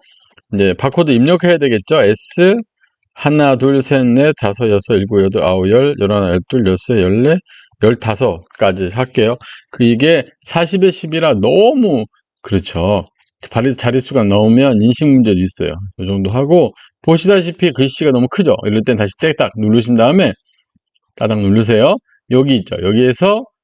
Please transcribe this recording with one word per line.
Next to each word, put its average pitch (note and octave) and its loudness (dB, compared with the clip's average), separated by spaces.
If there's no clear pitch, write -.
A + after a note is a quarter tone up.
이제 G2 2
바코드 D3 -2
입력해야 E3 2
되겠죠? C#3 0
S G3 2
하나, D3 0
둘, C3+ 2
셋, C3 0
넷, C3+ 2
다섯, A2 -2
여섯, G2+ 0
일곱, G2 0
여덟, G2 -2
아홉, F#2 0
열, C3+ 2
열하나, G2+ 0
열둘, F#2+ -2
열세, F#2+ -2
열네, A#2 0
열다섯 A2 -2
까지 F#2+ -2
할게요. B2 -2
그 - -4
이게 B2+ 2
사십에 F3+ 0
십이라 D#3+ -2
너무, E3+ 2
그렇죠. F#2+ -4
자리-, B2 -2
자릿수가 B2 -2
나오면 A2 2
인식 B2 2
문제도 A2+ 2
있어요. E2 -4
이 F#2 -10
정도 F#2+ -4
하고, C#3 0
보시다시피 E3+ 0
글씨가 C3+ -2
너무 B2 2
크죠? D#3+ 0
이럴 G#2+ 0
땐 B2 0
다시 G2+ -2
떼딱 D3+ -2
누르신 A2 0
다음에 C3 2
따닥 A2 -2
누르세요. A2 2
여기 C3+ 2
있죠? F#2 -8
여기에서 B2+ 0